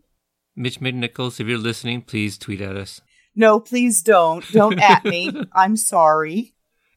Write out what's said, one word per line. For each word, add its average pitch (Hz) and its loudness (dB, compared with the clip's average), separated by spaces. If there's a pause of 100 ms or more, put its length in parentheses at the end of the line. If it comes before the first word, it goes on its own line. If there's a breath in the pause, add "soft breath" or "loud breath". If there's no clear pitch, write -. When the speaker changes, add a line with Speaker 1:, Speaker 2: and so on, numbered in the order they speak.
(540)
Speaker 1:
Mitch 123 -8
McNichols, 127 -6
if 107 -8
you're 120 -4
listening, 117 -6
please 107 -6
tweet 98 -12
at 98 -10
us. 98 -14 (340)
Speaker 2:
No, 214 4
please 240 -2
don't. 170 2
Don't 214 4
at 196 4
me. 180 -4 (120)
Speaker 1:
<laughs> - -16
Speaker 2:
I'm 190 2
sorry. 160 0 (420)